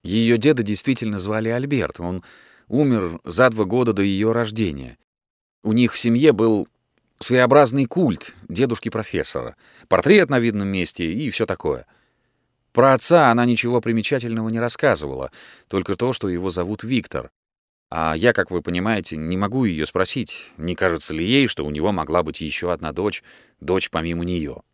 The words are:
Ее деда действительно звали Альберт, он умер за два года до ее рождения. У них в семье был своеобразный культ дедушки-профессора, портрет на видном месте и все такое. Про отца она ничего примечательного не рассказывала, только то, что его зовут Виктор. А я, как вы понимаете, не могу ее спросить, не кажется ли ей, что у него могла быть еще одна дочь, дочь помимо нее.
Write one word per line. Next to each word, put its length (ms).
Ее 340
деда 260
действительно 560
звали 300
Альберт, 520
он 240
умер 560
за 260
два 140
года 280
до 100
ее 300
рождения. 680
У 100
них 200
в 60
семье 340
был 360
своеобразный 680
культ 500
дедушки-профессора, 1080
портрет 420
на 100
видном 280
месте 440
и 180
все 160
такое. 400
Про 220
отца 360
она 140
ничего 360
примечательного 680
не 100
рассказывала, 720
только 260
то, 180
что 160
его 220
зовут 320
Виктор. 480
А 260
я, 160
как 180
вы 120
понимаете, 560
не 180
могу 300
ее 180
спросить, 600
не 180
кажется 380
ли 120
ей, 220
что 200
у 40
него 220
могла 300
быть 180
еще 300
одна 220
дочь, 300
дочь 300
помимо 340
нее. 380